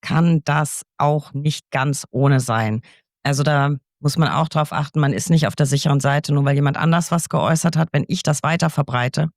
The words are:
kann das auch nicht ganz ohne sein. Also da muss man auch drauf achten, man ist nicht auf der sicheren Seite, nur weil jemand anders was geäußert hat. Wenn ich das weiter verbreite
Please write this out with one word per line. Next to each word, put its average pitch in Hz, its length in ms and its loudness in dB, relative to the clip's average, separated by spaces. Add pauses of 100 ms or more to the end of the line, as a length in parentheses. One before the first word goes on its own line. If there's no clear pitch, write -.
kann 165 420 2
das 147 400 -2 (140)
auch 147 360 -2
nicht 147 380 -6
ganz 135 400 -4
ohne 139 280 2
sein. 113 420 -2 (420)
Also 139 200 -2
da 143 320 2 (240)
muss 147 180 -2
man 156 100 2
auch 156 220 0
drauf 151 240 -2
achten, 151 260 -4
man 139 140 2
ist 98 160 -6
nicht 151 180 4
auf - 80 -4
der 147 100 2
sicheren 139 340 2
Seite, 143 340 0
nur 143 120 2
weil 139 100 2
jemand 143 220 0
anders 165 340 2
was 170 180 -2
geäußert 160 480 0
hat. 160 140 0
Wenn 147 160 0
ich - 140 -4
das 147 220 0
weiter 160 260 0
verbreite 135 680 -2